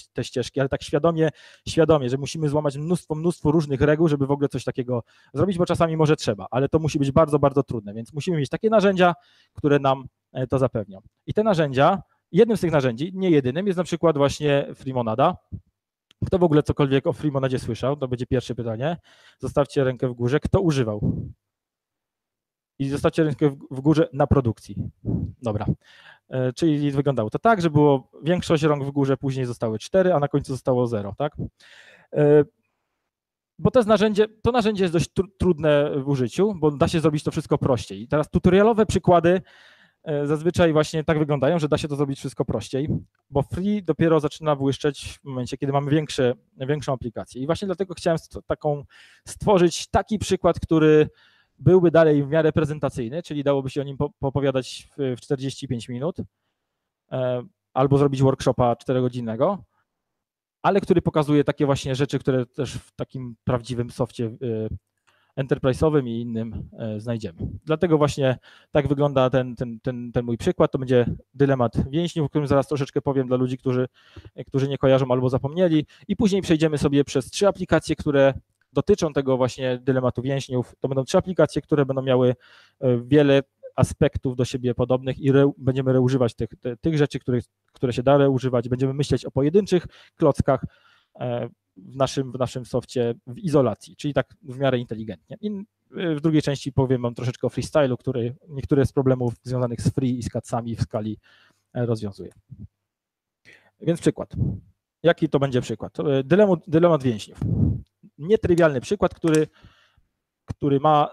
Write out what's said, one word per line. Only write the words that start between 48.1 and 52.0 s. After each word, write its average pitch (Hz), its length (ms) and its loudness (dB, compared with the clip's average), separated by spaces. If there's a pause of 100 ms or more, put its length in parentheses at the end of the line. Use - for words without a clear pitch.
st-, - 300 -14
taką, 147 360 -4 (440)
stworzyć - 600 0
taki 202 320 -2
przykład, 175 400 0
który 156 500 4 (520)
byłby 170 300 6
dalej 151 320 4